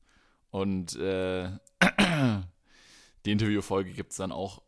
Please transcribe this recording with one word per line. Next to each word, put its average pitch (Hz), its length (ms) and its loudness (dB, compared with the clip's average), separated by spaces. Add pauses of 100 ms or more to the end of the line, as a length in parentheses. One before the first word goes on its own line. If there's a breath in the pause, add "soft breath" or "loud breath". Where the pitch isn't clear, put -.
(500)
Und, 95 460 -2
äh, 92 520 -2 (320)
<clears throat> 151 640 4 (840 soft breath)
die 104 60 2
Interviewfolge 101 600 0
gibt's - 240 -10
dann 92 160 -6
auch, 95 360 -8